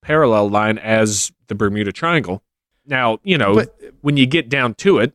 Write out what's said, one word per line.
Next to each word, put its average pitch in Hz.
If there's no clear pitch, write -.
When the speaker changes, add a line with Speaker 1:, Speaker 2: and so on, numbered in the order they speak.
Speaker 1:
parallel 117
line 107
as 110
the 107
Bermuda 101
Triangle. 127
Now, 127
you 185
know, 104
Speaker 2:
But -
Speaker 1:
when 147
you 135
get 135
down 127
to 190
it 113